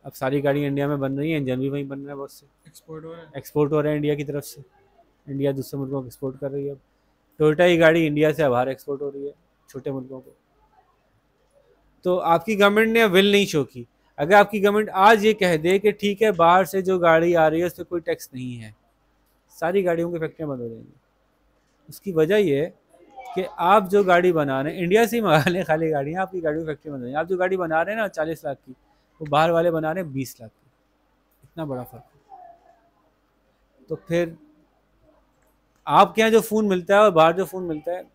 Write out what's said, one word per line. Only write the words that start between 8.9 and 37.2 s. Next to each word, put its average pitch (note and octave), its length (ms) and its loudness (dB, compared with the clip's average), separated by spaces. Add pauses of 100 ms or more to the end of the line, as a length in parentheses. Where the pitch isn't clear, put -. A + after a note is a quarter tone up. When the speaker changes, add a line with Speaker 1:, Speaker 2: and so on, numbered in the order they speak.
Speaker 1:
हो C#3+ 80 -8
रही C#3 160 -12
है C#3+ 80 -12 (360)
छोटे C3+ 220 -10
मुल्कों C3 280 -12
को। - 160 -20 (1700)
तो F3+ 120 2
आपकी E3+ 380 0
government G#3 380 4
ने A3+ 140 4
will G3 240 4
नहीं G3+ 140 4
शो D3 180 -2
की। A#2+ 240 -12 (300)
अगर D#3 180 2
आपकी G3+ 240 4
government G3+ 300 2
आज G3+ 360 4
ये A3 80 6
कह F3+ 240 2
दे F3 220 0
कि G#3 120 2
ठीक G3+ 300 -2
है, A3 100 2
बाहर F3 340 4
से G3 160 -4
जो F#3 180 -2
गाड़ी E3+ 340 4
आ D#3+ 140 4
रही D#3+ 120 0
है F3 60 0
उस E3+ 80 -4
पर F3+ 100 -16
कोई F3 180 -8
tax E3 320 -8
नहीं B2+ 220 -12
है, A2 200 -18 (800)
सारी F#3 280 -2
गाड़ियों E3+ 280 -2
की E3+ 80 -6
factory D#3 300 -8
बंद C3 120 -8
हो A#2 60 -10
जाएंगी। A2+ 260 -16 (960)
उसकी G3 220 -12
वजह D#3+ 260 2
ये D3 240 2
है F#3 120 -6 (640)
कि F#3 80 -4 (160)
आप F#3 300 4
जो G3+ 140 2
गाड़ी F3+ 280 4
बना C#3 300 0
रहे D3+ 120 -6
हैं, F#3+ 80 -8
India G3 240 2
से A3 120 -6
ही A#3 40 -2
मंगा D#3 280 2
लें F3+ 160 -2
खाली D#3+ 240 0
गाड़ियाँ, D#3 320 -4
आपकी F#3 200 -8
गाड़ियों D#3+ 220 -4
की D#3+ 40 -10
factory D3+ 240 -10
बंद C#3 80 -10
हो B2 60 -10
जाएंगी। C3 140 -6
आप E3 80 -4
जो F#3 100 -4
गाड़ी F#3 200 -2
बना E3 240 -2
रहे G3 140 -4
हैं A3+ 60 -4
ना D3 60 -4
चालीस D#3 380 -6
लाख C#3 120 -8
की, - 140 -20 (500)
वो D#3 80 -10
बाहर D#3 220 2
वाले E3+ 200 2
बना D#3 200 -2
रहे F3+ 120 -6
हैं D3 100 -12
बीस C3 280 -8
लाख A2+ 80 -20
की, - 200 -20 (720)
इतना D#3+ 220 -12
बड़ा B2+ 180 -8
फ़र्क - 200 -20
है। - 1900 -20
तो D#3+ 60 -6 (120)
फिर E3+ 280 -2 (1500)
आपके F3+ 340 4
यहाँ A3 100 2
जो A3 100 6
phone G#3+ 260 -2
मिलता F#3 280 0
है G3+ 60 8
और G#3+ 100 6
बाहर E3 260 4